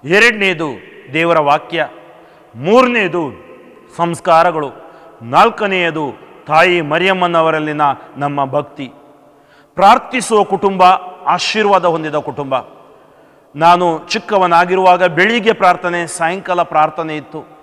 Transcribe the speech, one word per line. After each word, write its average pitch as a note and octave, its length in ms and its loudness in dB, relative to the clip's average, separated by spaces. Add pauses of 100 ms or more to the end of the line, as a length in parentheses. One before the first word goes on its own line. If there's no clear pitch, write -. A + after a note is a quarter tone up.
ಎರಡನೇದು F#3+ 640 0 (440)
ದೇವರ E3 260 2
ವಾಕ್ಯ, D3 480 -2 (680)
ಮೂರನೇದು F3+ 760 0 (680)
ಸಂಸ್ಕಾರಗಳು, E3 720 0 (500)
ನಾಲ್ಕನೆಯದು E3+ 1040 -2 (200)
ತಾಯಿ E3+ 340 2
ಮರಿಯಮ್ಮನವರಲ್ಲಿನ D#3+ 1000 0 (360)
ನಮ್ಮ C#3+ 280 -4
ಭಕ್ತಿ. C#3 460 -8 (840)
ಪ್ರಾರ್ಥಿಸುವ A3 680 2
ಕುಟುಂಬ F#3+ 400 0 (440)
ಆಶೀರ್ವಾದ F#3 580 0
ಹೊಂದಿದ D#3+ 300 -2
ಕುಟುಂಬ. C#3+ 400 -6 (1000)
ನಾನು E3+ 440 4 (100)
ಚಿಕ್ಕವನಾಗಿರುವಾಗ F3+ 920 2
ಬೆಳಿಗ್ಗೆ G3 480 0
ಪ್ರಾರ್ಥನೆ, F3 560 0
ಸಾಯಂಕಾಲ F3 540 -4
ಪ್ರಾರ್ಥನೆ D#3 560 -2
ಇತ್ತು. - 460 -16